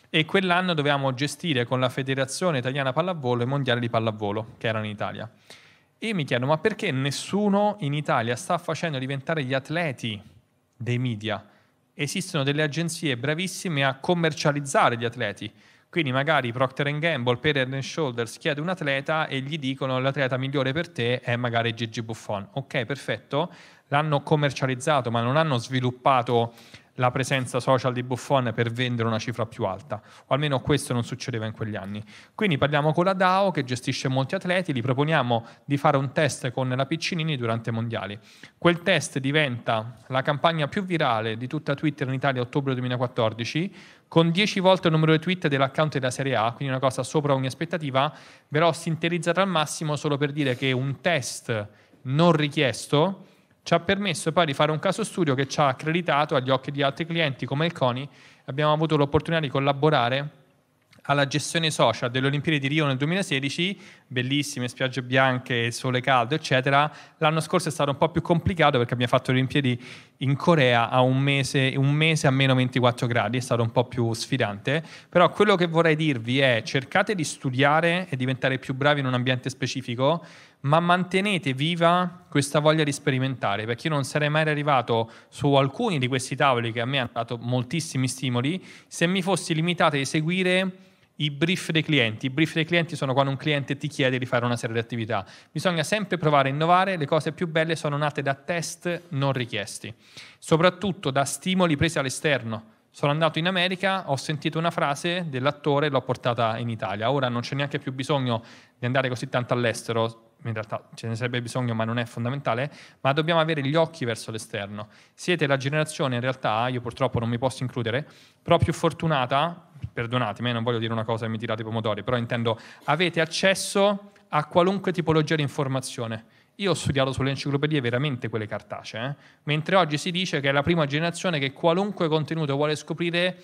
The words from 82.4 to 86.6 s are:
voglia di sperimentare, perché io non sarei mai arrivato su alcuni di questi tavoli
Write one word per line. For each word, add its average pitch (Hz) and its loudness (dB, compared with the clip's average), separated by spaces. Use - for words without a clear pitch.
voglia 156 4
di 143 2
sperimentare, 127 -2
perché 120 -4
io 156 0
non 135 0
sarei 147 0
mai 156 2
arrivato 139 2
su 143 0
alcuni 139 2
di 127 0
questi 127 -4
tavoli 123 2